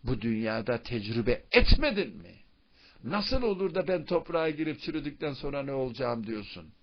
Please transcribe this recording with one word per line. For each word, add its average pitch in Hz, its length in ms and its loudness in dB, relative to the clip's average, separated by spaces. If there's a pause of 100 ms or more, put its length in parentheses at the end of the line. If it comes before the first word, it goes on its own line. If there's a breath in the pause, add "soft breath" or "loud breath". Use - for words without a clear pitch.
bu 120 180 -2
dünyada 113 600 -2
tecrübe 113 680 0
etmedin 208 680 6
mi? - 160 -18 (720 loud breath)
Nasıl 208 380 0
olur 190 340 0
da 185 120 0
ben 180 180 -2
toprağa 165 440 0
girip 151 300 -4
çürüdükten 147 540 -6
sonra 139 300 -6
ne 139 100 -6
olacağım 120 540 -2
diyorsun? 101 380 -8 (180)